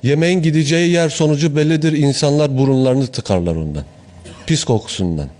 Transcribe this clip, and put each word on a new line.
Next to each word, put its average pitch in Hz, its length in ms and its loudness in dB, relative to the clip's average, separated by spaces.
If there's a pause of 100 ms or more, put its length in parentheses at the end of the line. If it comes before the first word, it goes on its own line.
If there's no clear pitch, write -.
Yemeğin 165 380 2
gideceği 160 500 2
yer 170 180 2
sonucu 151 460 0
bellidir. 156 380 2
İnsanlar 143 640 0
burunlarını 131 500 2
tıkarlar 90 480 -2
ondan. 76 280 -6 (640)
Pis 156 180 -2
kokusundan. 87 640 -2 (120)